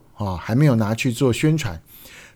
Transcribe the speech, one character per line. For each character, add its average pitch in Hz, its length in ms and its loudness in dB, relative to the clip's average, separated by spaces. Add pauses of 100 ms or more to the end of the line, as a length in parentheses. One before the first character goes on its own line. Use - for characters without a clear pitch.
(160)
啊， 98 200 -4
还 104 200 -4
没 151 100 4
有 139 80 6
拿 110 220 0
去 127 160 -2
做 123 200 0
宣 156 240 0
传， 98 240 -6 (560)